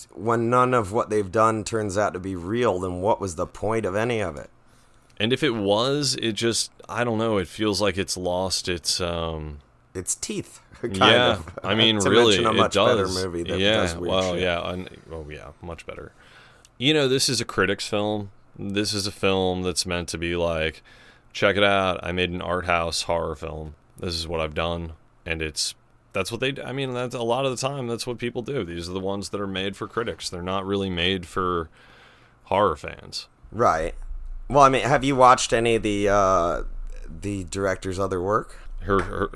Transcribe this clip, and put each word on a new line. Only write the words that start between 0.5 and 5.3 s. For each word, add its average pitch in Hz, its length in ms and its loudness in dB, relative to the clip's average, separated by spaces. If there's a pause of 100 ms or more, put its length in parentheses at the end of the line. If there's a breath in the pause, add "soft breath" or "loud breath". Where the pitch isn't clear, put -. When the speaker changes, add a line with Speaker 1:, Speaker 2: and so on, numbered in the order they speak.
Speaker 1:
of 104 200 2
what 113 160 0
they've 104 220 0
done 110 340 4
turns 107 320 -2
out 98 160 2
to 92 60 -6
be 95 180 -6
real, 98 420 0
then 90 220 -4
what 104 180 2
was 92 160 -4
the 87 120 -4
point 107 380 -2
of 92 100 -2
any 113 260 0
of 80 160 -6
it? 57 120 -14 (680 soft breath)
Speaker 2:
And 113 160 0